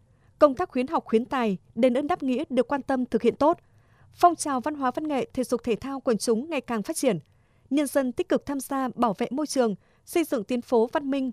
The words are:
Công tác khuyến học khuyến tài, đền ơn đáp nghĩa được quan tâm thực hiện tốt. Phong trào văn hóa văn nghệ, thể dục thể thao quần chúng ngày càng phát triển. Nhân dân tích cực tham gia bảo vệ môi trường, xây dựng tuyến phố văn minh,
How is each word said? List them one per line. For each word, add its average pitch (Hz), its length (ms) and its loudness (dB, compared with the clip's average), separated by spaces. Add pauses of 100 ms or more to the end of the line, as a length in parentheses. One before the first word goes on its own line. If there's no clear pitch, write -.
(400)
Công 285 160 8
tác 359 140 -4
khuyến 254 180 -2
học 311 180 -2
khuyến 226 200 0
tài, 226 320 -2 (180)
đền 247 220 4
ơn 294 100 -2
đáp 349 160 -2
nghĩa 262 260 0
được 247 180 2
quan 277 140 -2
tâm 254 240 -2
thực 220 160 -2
hiện 226 140 2
tốt. 320 220 2 (580)
Phong 349 200 4
trào 269 260 -4
văn 302 140 -4
hóa 262 160 0
văn 311 160 -4
nghệ, 277 260 -2
thể 254 100 -2
dục 233 200 -4
thể 226 120 0
thao 269 240 -8
quần 233 180 0
chúng 240 320 -2
ngày 285 120 -4
càng 226 220 -4
phát 320 120 -6
triển. 214 240 0 (500)
Nhân 277 180 2
dân 262 240 0
tích - 180 -4
cực - 160 0
tham 277 140 -6
gia 262 360 -4
bảo 233 220 0
vệ 240 120 -2
môi 285 180 -4
trường, 233 280 2 (300)
xây 339 180 0
dựng 254 200 -2
tuyến 247 180 -4
phố 233 320 2
văn 285 180 -2
minh, 262 220 -2